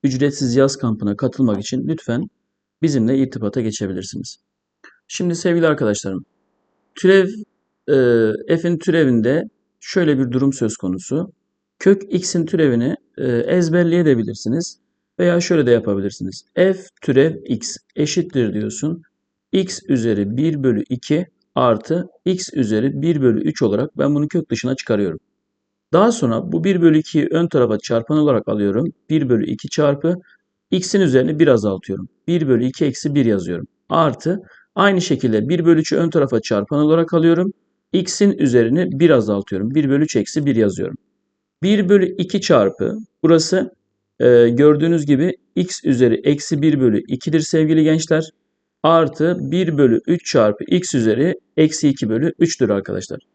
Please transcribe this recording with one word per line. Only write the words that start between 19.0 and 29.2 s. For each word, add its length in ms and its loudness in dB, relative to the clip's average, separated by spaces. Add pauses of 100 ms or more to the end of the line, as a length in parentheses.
X 360 -2
üzeri 500 -2
bir 260 -2
bölü 260 0
iki 380 -4 (280)
artı 520 0 (180)
x 280 -4
üzeri 480 -2
bir 200 0
bölü 200 2
üç 200 -4
olarak 360 -2
ben 180 0
bunu 120 -2
kök 240 -4
dışına 240 -4
çıkarıyorum. 440 -4 (760)
Daha 180 4
sonra 400 -4
bu 120 -2
bir 180 0
bölü 160 6
ikiyi 340 -2
ön 160 0
tarafa 320 0
çarpan 380 -2
olarak 300 0
alıyorum. 380 -2 (240)
Bir 200 0